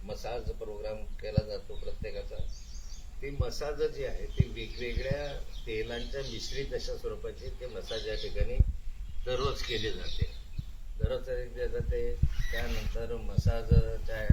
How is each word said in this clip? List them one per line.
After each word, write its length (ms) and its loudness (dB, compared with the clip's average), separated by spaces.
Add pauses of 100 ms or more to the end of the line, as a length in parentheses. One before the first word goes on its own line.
मसाज 480 -6
प्रोग्राम 520 -6
केला 400 0
जातो 320 -6
प्रत्येकाचा. 600 -4 (840)
ती 80 -4
मसाज 540 -2
जी 220 -2
आहे, 200 -4
ती 220 0
वेगवेगळ्या 920 -2 (280)
तेलांच्या 540 -4
मिश्रित 520 -4
अशा 240 -4
स्वरूपाचे 520 -6 (100)
ते 60 -8
मसाज 420 -6
या 80 -2
ठिकाणी 420 2 (680)
दररोज 360 2
केले 300 0
जाते, 400 2 (720)
दररोज 220 0
केले 420 -2
जाते. 480 0 (360)
त्यानंतर 640 2
मसाज 580 4 (340)
काय 260 0